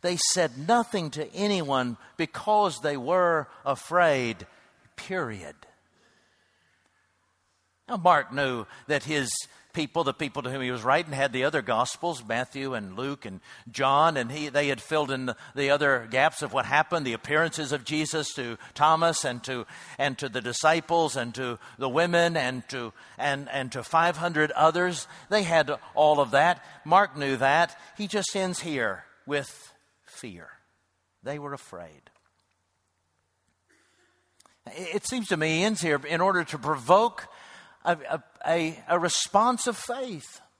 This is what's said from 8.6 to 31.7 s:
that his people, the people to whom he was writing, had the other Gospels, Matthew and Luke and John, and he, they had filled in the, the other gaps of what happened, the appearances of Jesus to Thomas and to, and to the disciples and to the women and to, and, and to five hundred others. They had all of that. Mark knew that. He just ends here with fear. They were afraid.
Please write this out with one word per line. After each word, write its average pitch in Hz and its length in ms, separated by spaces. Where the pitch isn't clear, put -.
that 143 160
his 143 260
people, 165 300
the 135 100
people 143 260
to 127 100
whom 135 120
he 123 80
was 117 140
writing, 151 280
had 135 200
the 127 100
other 151 180
Gospels, 123 640
Matthew 127 500
and 98 220
Luke 135 300
and 95 140
John, 139 480
and 120 140
he, 151 180
they 143 200
had 127 120
filled 151 300
in 131 160
the, 117 100
the 139 140
other 139 380
gaps 139 340
of 127 100
what 127 120
happened, 151 400
the 123 80
appearances 151 600
of 135 120
Jesus 156 500
to 117 220
Thomas 160 500
and 123 180
to, 123 240
and 135 200
to 139 100
the 120 120
disciples 160 760
and 120 180
to 123 240
the 131 120
women 170 480
and 127 320
to, 120 240
and, 139 300
and 131 240
to 127 100
five 165 340
hundred 156 360
others. 160 560
They 208 140
had 160 300
all 151 240
of 123 100
that. 156 340
Mark 180 320
knew 139 220
that. 147 380
He 208 80
just 202 300
ends 185 240
here 123 440
with 139 460
fear. 85 440
They 147 160
were 143 120
afraid. 85 580